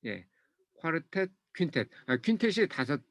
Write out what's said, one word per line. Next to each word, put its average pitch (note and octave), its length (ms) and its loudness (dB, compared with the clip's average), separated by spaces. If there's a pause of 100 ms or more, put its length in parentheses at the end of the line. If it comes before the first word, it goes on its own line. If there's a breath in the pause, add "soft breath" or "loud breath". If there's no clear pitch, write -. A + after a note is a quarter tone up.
예. G2 200 -8 (560)
콰르텟, E3 500 -2 (220)
퀸텟. C#3+ 360 0 (160 loud breath)
아, B2+ 120 2
퀸텟이 G#3+ 520 2
다섯 C3 420 -2